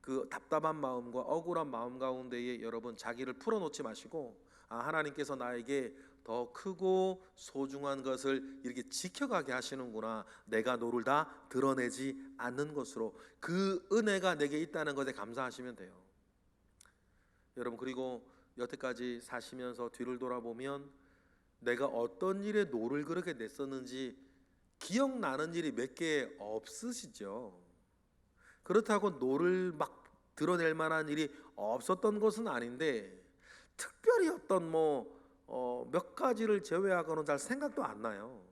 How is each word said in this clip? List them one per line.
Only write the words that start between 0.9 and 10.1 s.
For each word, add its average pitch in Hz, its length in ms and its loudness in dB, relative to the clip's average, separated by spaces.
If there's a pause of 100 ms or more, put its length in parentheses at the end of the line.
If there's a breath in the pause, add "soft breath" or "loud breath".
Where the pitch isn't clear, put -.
억울한 165 480 0
마음 123 320 -6
가운데에 123 600 -4
여러분, 113 360 -6
자기를 123 380 -4
풀어놓지 170 500 -2
마시고, 117 520 -8 (320 loud breath)
"아, 113 100 -6
하나님께서 143 580 0
나에게 123 580 -2 (300 loud breath)
더 120 280 -2
크고 185 720 2 (140 loud breath)
소중한 139 680 -2
것을 135 600 0
이렇게 123 240 -4
지켜가게 180 640 0
하시는구나. 113 720 -4 (200 loud breath)